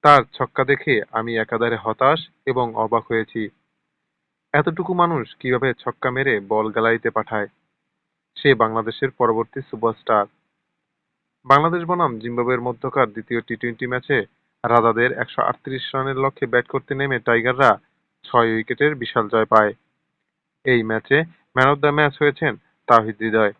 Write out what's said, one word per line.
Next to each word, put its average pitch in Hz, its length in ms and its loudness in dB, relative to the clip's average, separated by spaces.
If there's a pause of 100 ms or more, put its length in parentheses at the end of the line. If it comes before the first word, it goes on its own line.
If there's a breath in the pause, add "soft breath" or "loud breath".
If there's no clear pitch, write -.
তার 143 220 8 (100)
ছক্কা - 300 -4
দেখে 131 380 0 (100)
আমি 113 260 -4
একাধারে 113 380 -2
হতাশ 131 540 0 (160)
এবং 123 300 -2
অবাক 113 320 -2
হয়েছি। 113 420 -4 (1040)
এতটুকু 165 400 -2
মানুষ 170 420 0
কিভাবে 127 380 -2
ছক্কা - 360 -6
মেরে 127 300 -2
বল 107 320 -2
গ্যালারিতে 113 380 0
পাঠায়? 107 380 -6 (920)
সে 139 160 4
বাংলাদেশের 113 580 -2
পরবর্তী 113 500 -2
সুপারস্টার।" 110 640 -2 (1200)
বাংলাদেশ 165 380 2
বনাম 165 360 -2
জিম্বাবুয়ের 120 420 -4
মধ্যকার 123 500 -2
দ্বিতীয় 113 300 -8
টি 113 140 -8
টোয়েন্টি 120 320 -8
ম্যাচে 127 340 -4 (440)
রাজাদের 117 460 2
একশো 123 300 -6
আটত্রিশ 131 540 -6
রানের 135 220 -4
লক্ষ্যে 135 300 -2
ব্যাট 120 200 0
করতে 135 280 -6
নেমে 135 240 -4
টাইগাররা 120 600 2 (440)
ছয় 117 300 2
উইকেটের 127 420 -2
বিশাল 113 320 -4
জয় 110 180 0
পায়। 107 280 4 (880)
এই 123 200 2
ম্যাচে 110 380 -2 (340 soft breath)
man 131 120 4
of 143 80 2
the 143 160 0
match 147 280 0
হয়েছেন 147 360 0 (320)
তাওহিদ 113 340 4
হৃদয়। 107 380 2